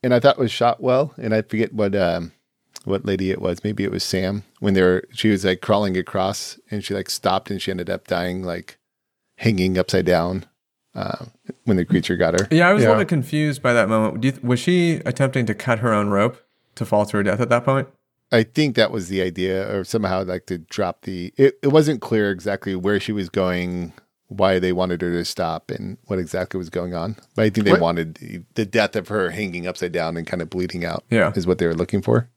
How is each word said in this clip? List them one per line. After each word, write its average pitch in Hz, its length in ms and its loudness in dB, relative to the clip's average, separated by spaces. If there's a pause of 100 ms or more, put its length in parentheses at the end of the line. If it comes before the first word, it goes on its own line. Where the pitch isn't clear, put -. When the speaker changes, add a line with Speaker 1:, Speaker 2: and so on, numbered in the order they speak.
Speaker 1:
and 123 120 2
I 120 80 4
thought 139 180 4
was 120 120 2
shot 120 300 2
well, 131 360 2
and 110 180 -2
I 110 60 4
forget 110 320 -2
what, 101 220 0
um, 85 360 0 (540)
what 98 200 -2
lady 95 240 0
it 95 120 -2
was. 87 200 -4
Maybe 104 220 -4
it 98 80 -2
was - 140 -6
Sam. 95 380 -2 (180)
When 101 120 2
they 95 80 4
were, 90 300 4
she - 180 -2
was, 98 140 2
like, 92 160 2
crawling 101 380 0
across, 95 600 -4 (140)
and 104 100 -6
she, 98 120 -6
like, 98 160 -6
stopped, 95 420 -2
and 95 100 -6
she - 80 -6
ended 90 200 -6
up 92 180 -6
dying, 90 360 -2
like, 87 340 -10 (600)
hanging 92 380 2
upside 92 280 0
down, 90 400 2 (500)
uh, - 300 -8 (400)
when 107 100 4
the 90 80 2
creature 90 320 0
got 87 240 2
her. 101 120 0
Speaker 2:
Yeah, 175 180 6
I 196 40 6
was 143 100 4
a - 20 6
Speaker 3:
Yeah. - 60 6
Speaker 2:
little 107 100 4
bit - 80 -2
confused 151 520 0
by 123 120 2
that 107 160 4
moment. 110 320 2
Do 131 80 2
you - 20 0
th-, - 140 -12
was 123 160 2
she 175 440 2
attempting 127 420 0
to 110 60 -2
cut 113 260 0
her 117 140 2
own 104 160 2
rope 101 320 2 (340)
to 131 100 -6
fall 104 200 2
to 104 120 -2
her 101 60 2
death 101 180 0
at 117 80 -2
that 120 160 2
point? 104 240 0 (420)
Speaker 1:
I 113 120 4
think 139 340 0
that 110 140 4
was 90 180 -6
the 95 120 0
idea, 95 560 -2
or 95 60 -4
somehow, 95 400 -2
like, 90 220 -6
to 90 120 -6
drop 87 440 -6
the, 90 340 -8
it, 139 260 4
it 143 60 0
wasn't 143 320 4
clear 104 320 0
exactly 95 460 -4
where 98 240 0
she - 100 -6
was 101 160 -4
going, 90 640 -2 (380)
why 95 300 2
they 90 140 2
wanted 90 280 -2
her 87 120 -2
to 87 100 -2
stop, 82 480 -6
and 98 260 -10 (100)
what 95 120 -2
exactly 90 380 -6
was 85 120 -8
going 87 240 -6
on. 90 220 -6 (200)
But 110 100 2
I 110 40 4
think 107 140 0
they 101 80 6
Speaker 3:
What? - 80 8
Speaker 1:
wanted 82 360 0
the, 90 280 -14 (120)
the 110 100 0
death 104 320 0
of 90 100 -4
her 98 220 -2
hanging 87 360 -6
upside 90 280 -4
down 85 240 -2
and 82 100 -6
kind 90 140 -4
of 82 80 -8
bleeding 90 340 -4
out - 260 -6
Speaker 2:
Yeah. 104 280 2
Speaker 1:
is 87 100 -2
what 92 120 2
they 87 60 2
were 82 80 0
looking 87 280 -2
for. 120 360 0